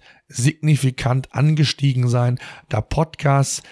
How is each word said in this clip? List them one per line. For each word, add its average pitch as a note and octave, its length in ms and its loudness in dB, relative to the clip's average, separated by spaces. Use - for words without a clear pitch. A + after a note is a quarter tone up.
signifikant C3 1040 0
angestiegen C#3 760 0
sein, B2 300 0
da G#2+ 120 -2
Podcasts C#3 880 -2